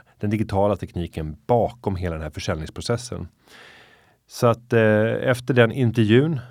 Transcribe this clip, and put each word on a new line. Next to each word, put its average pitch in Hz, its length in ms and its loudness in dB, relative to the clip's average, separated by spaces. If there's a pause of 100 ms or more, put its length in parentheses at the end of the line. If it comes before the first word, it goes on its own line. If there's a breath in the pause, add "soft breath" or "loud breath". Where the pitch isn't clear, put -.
(200 soft breath)
den 104 100 -6
digitala 104 460 -2
tekniken 82 600 -8 (100)
bakom 107 480 0
hela 87 200 -6
den 78 80 -10
här 78 60 -10
försäljningsprocessen. 90 960 -8 (1000 loud breath)
Så - 200 0
att, - 260 0
eh, 110 560 2
efter 123 240 -2
den 117 180 6
intervjun 120 680 2 (120)